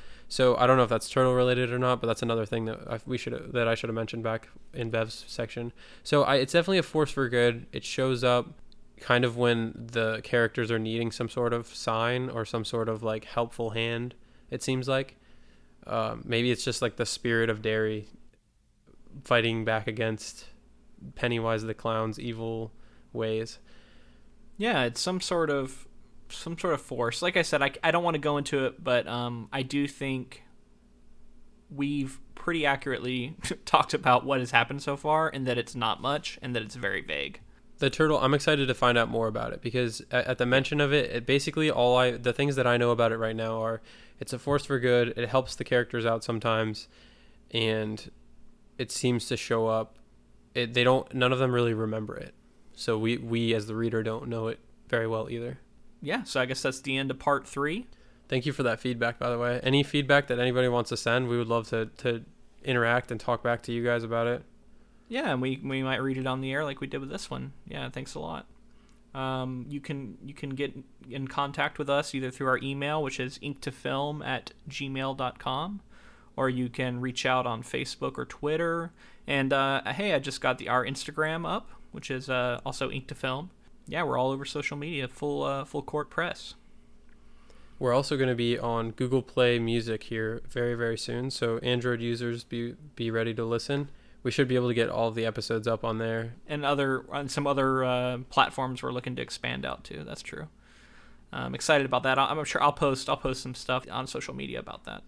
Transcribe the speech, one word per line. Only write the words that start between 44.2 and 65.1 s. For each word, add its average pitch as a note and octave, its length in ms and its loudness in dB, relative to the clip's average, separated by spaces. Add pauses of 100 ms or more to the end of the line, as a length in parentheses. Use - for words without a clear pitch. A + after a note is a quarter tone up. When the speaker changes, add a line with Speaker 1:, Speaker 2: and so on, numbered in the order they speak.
Speaker 1:
a B2 60 -6
force C#3+ 260 0
for C3+ 140 0
good, A#2+ 360 6
it A#2+ 140 -2
helps B2+ 260 2
the - 80 -6
characters A#2+ 420 2
out A2+ 180 2
sometimes, A2 640 0 (640)
and A2 600 0 (640)
it B2 140 -6
seems B2 360 2
to A#2+ 100 -2
show A2+ 300 0
up. A2 280 0 (600)
It, A#2+ 180 -2
they B2 100 4
don't, B2+ 300 4
none B2+ 180 4
of B2+ 80 2
them B2+ 140 4
really A#2+ 200 4
remember A2 440 -2
it. - 160 -12 (400)
So - 240 0
we, A2+ 200 2
we A#2 360 0
as G#2+ 140 0
the A2 80 -6
reader A2+ 280 0
don't A2+ 240 -4
know A2+ 200 -4
it A#2 120 -6 (300)
very A2+ 180 0
well A2 220 -2
either. A#2+ 300 -8 (420)
Speaker 2:
Yeah, G3 220 -4
so - 180 0
I B2+ 40 2
guess B2+ 160 -4
that's C3 200 -2
the C3+ 160 -2
end C3+ 140 0
of C3+ 80 -4
part C#3 280 2
three. D3+ 400 -4 (420)
Speaker 1:
Thank C3 160 0
you D3 80 0
for C3+ 100 -2
that A2+ 160 2
feedback, A#2+ 400 0
by A#2+ 100 0
the A#2+ 80 0
way. A#2+ 260 0
Any C#3 200 6
feedback C#3 440 4
that A#2+ 120 0
anybody B2+ 280 4
wants A#2+ 220 2
to A#2 80 -2
send, B2 320 2
we A#2+ 80 2
would A#2+ 100 0
love A#2 220 0
to, A2+ 180 0 (100)
to A#2 260 -2 (400)
interact B2 480 2
and A2+ 80 -4
talk A#2+ 240 -2
back A#2+ 200 0
to - 80 -6
you A#2 120 -2
guys A#2+ 200 2
about A#2 240 0
it. A#2+ 160 -2 (640)
Speaker 2:
Yeah, B3 240 -2